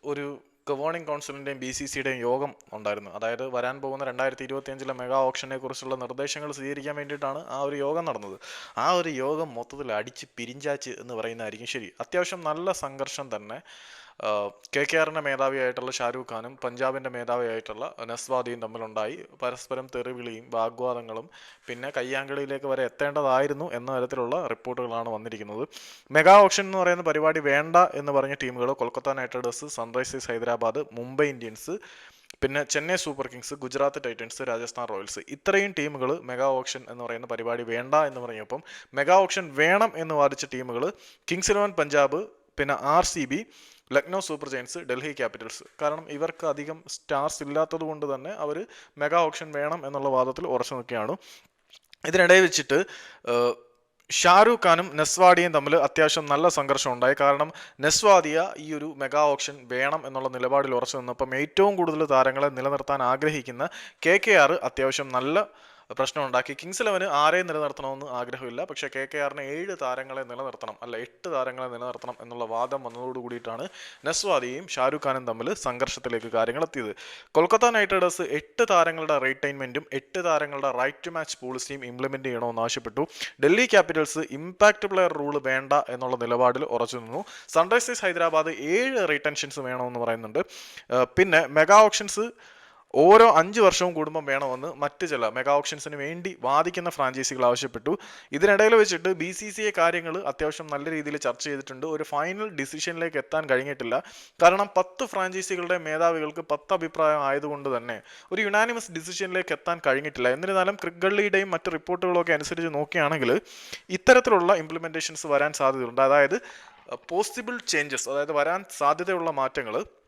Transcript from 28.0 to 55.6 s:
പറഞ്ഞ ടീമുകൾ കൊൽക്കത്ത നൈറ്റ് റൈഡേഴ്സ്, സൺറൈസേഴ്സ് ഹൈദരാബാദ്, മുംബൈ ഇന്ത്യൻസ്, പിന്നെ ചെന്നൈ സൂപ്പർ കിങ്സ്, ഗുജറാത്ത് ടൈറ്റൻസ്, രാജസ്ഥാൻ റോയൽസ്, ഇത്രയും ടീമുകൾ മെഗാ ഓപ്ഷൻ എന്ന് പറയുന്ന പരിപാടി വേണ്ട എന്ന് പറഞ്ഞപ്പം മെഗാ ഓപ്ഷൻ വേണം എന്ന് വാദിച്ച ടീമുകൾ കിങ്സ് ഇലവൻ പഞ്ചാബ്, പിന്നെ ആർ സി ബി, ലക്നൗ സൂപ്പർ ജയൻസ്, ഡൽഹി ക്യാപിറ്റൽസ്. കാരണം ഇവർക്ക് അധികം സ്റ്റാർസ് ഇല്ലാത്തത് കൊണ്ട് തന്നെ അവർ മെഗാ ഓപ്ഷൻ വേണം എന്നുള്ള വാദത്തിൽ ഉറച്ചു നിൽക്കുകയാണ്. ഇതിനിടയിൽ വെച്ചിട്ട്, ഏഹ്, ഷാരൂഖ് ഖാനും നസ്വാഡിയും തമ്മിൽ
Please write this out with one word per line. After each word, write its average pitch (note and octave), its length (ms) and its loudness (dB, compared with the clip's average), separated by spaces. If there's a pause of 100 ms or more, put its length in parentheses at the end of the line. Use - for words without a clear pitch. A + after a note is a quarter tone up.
പറഞ്ഞ C#3 320 0
ടീമുകൾ B2 280 -2
കൊൽക്കത്ത C3 420 -4
നൈറ്റ് B2+ 220 -6
റൈഡേഴ്സ്, B2 320 -6
സൺറൈസേഴ്സ് B2+ 640 -6
ഹൈദരാബാദ്, A#2 600 -2
മുംബൈ B2+ 420 -2
ഇന്ത്യൻസ്, A#2 420 -10 (680)
പിന്നെ C#3 220 0
ചെന്നൈ D#3 320 -2
സൂപ്പർ C#3 320 -6
കിങ്സ്, B2 260 -12
ഗുജറാത്ത് C#3 520 -2
ടൈറ്റൻസ്, A#2 380 -8
രാജസ്ഥാൻ A#2 500 -6
റോയൽസ്, G2+ 260 -10 (180)
ഇത്രയും G3 420 0
ടീമുകൾ C#3+ 320 -2 (100)
മെഗാ B2+ 280 -2 (100)
ഓപ്ഷൻ B2+ 300 -8
എന്ന് B2 140 -12
പറയുന്ന A#2 320 -10
പരിപാടി A#2 280 -4
വേണ്ട A#2+ 320 -2
എന്ന് C#3 260 2
പറഞ്ഞപ്പം A#2 420 -10 (300)
മെഗാ D#3 320 6
ഓപ്ഷൻ F3+ 220 -4 (140)
വേണം G3 340 4
എന്ന് D#3+ 200 -4
വാദിച്ച C#3+ 380 2
ടീമുകൾ B2+ 320 -4 (420)
കിങ്സ് F3 240 -2
ഇലവൻ G3+ 280 2
പഞ്ചാബ്, C#3+ 420 2 (360)
പിന്നെ C#3 200 -2 (180)
ആർ F3 100 6
സി D#3 200 -4
ബി, C#3 160 -4 (500)
ലക്നൗ E3 280 0
സൂപ്പർ D3 300 -8
ജയൻസ്, C3 300 -10 (100)
ഡൽഹി C3 240 -6
ക്യാപിറ്റൽസ്. A2+ 500 -8 (180)
കാരണം D#3 280 -4
ഇവർക്ക് D#3+ 420 -8
അധികം D3 320 -10 (100)
സ്റ്റാർസ് D3+ 500 -4
ഇല്ലാത്തത് D#3 460 -2
കൊണ്ട് D3+ 160 -8
തന്നെ C#3 260 -6 (120)
അവർ D3+ 140 -6 (400)
മെഗാ D3+ 300 2
ഓപ്ഷൻ D#3 240 -8
വേണം D3 360 -4
എന്നുള്ള C#3 220 -2
വാദത്തിൽ C3 380 0
ഉറച്ചു B2 280 -2
നിൽക്കുകയാണ്. A#2 380 -4 (920)
ഇതിനിടയിൽ F3+ 400 8
വെച്ചിട്ട്, D#3 320 2 (520)
ഏഹ്, A#2+ 220 2 (560)
ഷാരൂഖ് G#3+ 560 8
ഖാനും F3 320 6
നസ്വാഡിയും F3 600 6
തമ്മിൽ D3 180 2